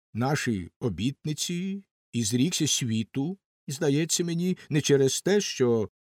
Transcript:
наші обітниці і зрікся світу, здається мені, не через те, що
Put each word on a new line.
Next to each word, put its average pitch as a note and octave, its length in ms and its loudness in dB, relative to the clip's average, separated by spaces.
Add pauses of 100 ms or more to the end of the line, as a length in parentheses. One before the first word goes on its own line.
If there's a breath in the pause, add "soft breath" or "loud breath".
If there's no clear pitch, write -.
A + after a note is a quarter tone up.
(140)
наші A2+ 680 -2
обітниці D3+ 1040 -6 (300)
і A#2+ 100 0
зрікся B2+ 440 0
світу, C3+ 680 -2 (300)
здається D#3 560 0
мені, F3 340 -2 (120)
не D#3 120 2
через C3+ 400 4
те, G3+ 200 4
що A#2 480 0 (200)